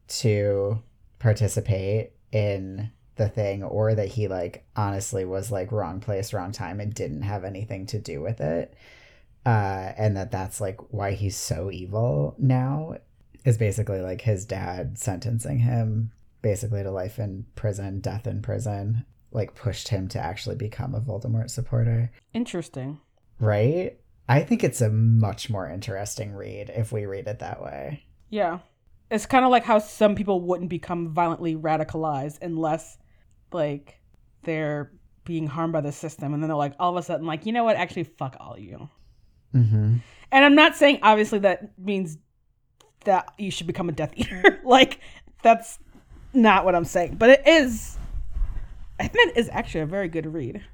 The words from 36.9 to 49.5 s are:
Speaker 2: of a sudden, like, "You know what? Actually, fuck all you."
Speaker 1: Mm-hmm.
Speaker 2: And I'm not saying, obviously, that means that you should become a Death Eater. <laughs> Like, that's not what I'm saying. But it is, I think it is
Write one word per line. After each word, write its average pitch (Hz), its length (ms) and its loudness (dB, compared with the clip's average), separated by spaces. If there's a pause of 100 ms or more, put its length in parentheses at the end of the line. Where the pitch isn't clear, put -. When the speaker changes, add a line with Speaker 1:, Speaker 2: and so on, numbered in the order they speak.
Speaker 2:
of - 0 -
a 175 60 -4
sudden, 165 240 -6
like, 165 180 -6
"You 220 80 -4
know 240 120 2
what? 226 120 4
Actually, 175 280 -4
fuck 131 340 -10
all - 180 -16
you." 98 320 -16 (640)
Speaker 1:
Mm-hmm. 110 440 4 (340)
Speaker 2:
And 269 140 8
I'm 285 100 10
not 311 220 8
saying, 285 260 6
obviously, 214 380 6
that 202 360 0
means 185 420 -4 (840)
that - 320 2
you 196 140 -6
should - 160 -8
become 175 220 -4
a 160 40 -2
Death 151 240 -4
Eater. - 440 4
<laughs> - 40 -14
Like, 254 360 8 (420)
that's 226 380 4 (520)
not 208 320 8
what 180 120 4
I'm 170 80 2
saying. - 320 -2
But 233 140 8
it 277 180 10
is, 262 500 4 (1000)
I 220 80 -2
think 453 220 4
it - 80 -8
is 233 140 2